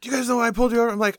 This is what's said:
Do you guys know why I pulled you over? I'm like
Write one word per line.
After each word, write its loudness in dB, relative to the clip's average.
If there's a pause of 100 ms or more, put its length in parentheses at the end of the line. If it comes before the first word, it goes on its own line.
Do -16
you -4
guys -2
know 0
why 0
I 2
pulled 0
you 2
over? 2
I'm -4
like -2